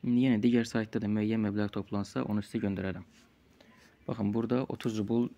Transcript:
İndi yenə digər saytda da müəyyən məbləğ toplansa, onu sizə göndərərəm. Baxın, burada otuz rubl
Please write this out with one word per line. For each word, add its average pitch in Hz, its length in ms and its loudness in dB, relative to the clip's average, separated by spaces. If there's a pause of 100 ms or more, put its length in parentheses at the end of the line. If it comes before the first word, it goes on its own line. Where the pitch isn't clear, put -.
İndi 120 220 4
yenə 117 140 6
digər 120 280 4
saytda 110 320 -2
da 104 80 -2
müəyyən 107 380 2
məbləğ 104 260 0
toplansa, 101 480 -4
onu 104 240 -2
sizə - 220 -4
göndərərəm. 95 360 -4 (1000)
Baxın, 104 280 -2
burada 117 300 0
otuz 113 340 -4
rubl 117 380 0